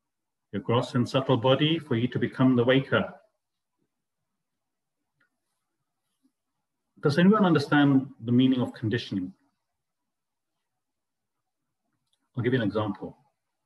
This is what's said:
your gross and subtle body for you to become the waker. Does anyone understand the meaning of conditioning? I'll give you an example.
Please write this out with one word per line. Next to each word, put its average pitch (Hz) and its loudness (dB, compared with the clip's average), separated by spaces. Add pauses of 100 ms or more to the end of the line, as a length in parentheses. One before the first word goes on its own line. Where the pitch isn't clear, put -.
(520)
your 101 -10
gross 123 -4
and 120 -2
subtle 131 0
body 143 0
for 131 -6
you 113 -2
to - -8
become 127 0
the 120 2
waker. 127 0 (3750)
Does 143 0
anyone 202 4
understand 143 2
the 113 -6
meaning 127 2
of 113 -6
conditioning? 98 -6 (3000)
I'll 117 -4
give 123 -2
you 127 0
an 104 -2
example. 101 -8 (480)